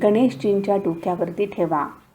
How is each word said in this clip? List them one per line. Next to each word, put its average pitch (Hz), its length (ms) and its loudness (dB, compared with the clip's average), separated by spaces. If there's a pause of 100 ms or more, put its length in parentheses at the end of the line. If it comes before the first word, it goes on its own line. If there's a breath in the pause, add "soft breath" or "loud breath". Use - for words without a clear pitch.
गणेशजींच्या 208 760 2
डोक्यावरती 175 680 -2
ठेवा. 160 400 -2 (280)